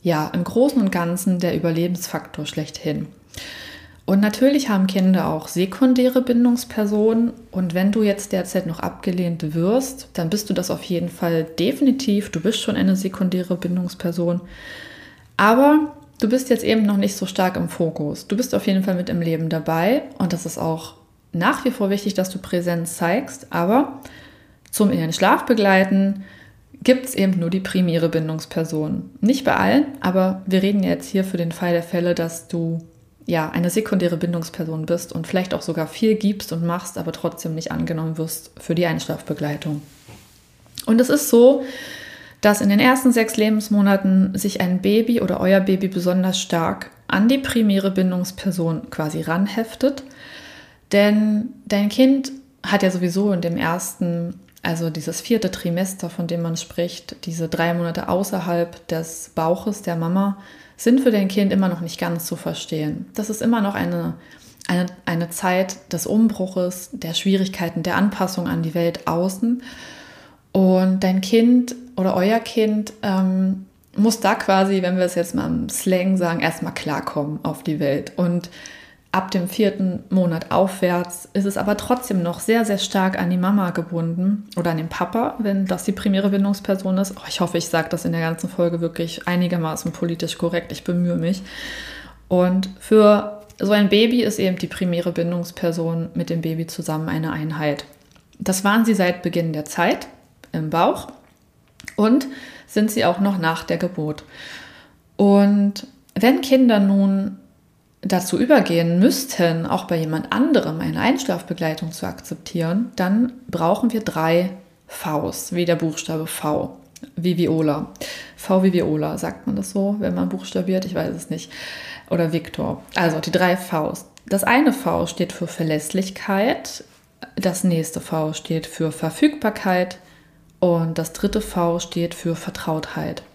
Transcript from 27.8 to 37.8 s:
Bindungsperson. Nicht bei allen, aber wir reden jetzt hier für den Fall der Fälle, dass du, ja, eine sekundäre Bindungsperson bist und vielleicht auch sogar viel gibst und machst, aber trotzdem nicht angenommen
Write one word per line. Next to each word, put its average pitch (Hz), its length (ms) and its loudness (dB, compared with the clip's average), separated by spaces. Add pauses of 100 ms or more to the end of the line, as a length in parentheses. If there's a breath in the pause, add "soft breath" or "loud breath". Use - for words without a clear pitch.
Bindungsperson. 160 1000 -4 (100)
Nicht 254 240 2
bei - 100 2
allen, 226 300 4 (140)
aber 185 460 0
wir 185 180 2
reden 202 200 2
jetzt 170 260 -2
hier 190 140 0
für 190 140 -4
den 170 140 -2
Fall 175 220 -2
der 170 100 2
Fälle, 175 320 0
dass 165 320 -6
du, 165 320 -2 (460)
ja, 160 240 0
eine 175 200 0
sekundäre 180 480 0
Bindungsperson 165 680 -4
bist 170 260 -4
und 165 160 -6
vielleicht 185 260 -2
auch - 80 -4
sogar 160 260 -4
viel 220 280 2
gibst 202 360 -2
und 165 140 -2
machst, 175 320 -4
aber 170 140 -6
trotzdem 165 420 -6
nicht 160 180 -6
angenommen 160 460 -4